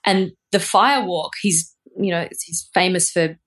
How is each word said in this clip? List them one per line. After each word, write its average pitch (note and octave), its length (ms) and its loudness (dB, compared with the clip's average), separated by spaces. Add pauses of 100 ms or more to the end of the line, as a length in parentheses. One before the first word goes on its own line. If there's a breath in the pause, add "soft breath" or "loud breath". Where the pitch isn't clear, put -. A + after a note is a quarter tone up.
And F#3+ 260 2 (220)
the G3 80 2
fire A#3 440 2
walk, F3 280 -4 (100)
he's, E3+ 320 -2 (260)
you G3 100 0
know, E3+ 160 -2 (200)
he's - 260 -10
famous F#3 380 2
for E3 260 0 (100)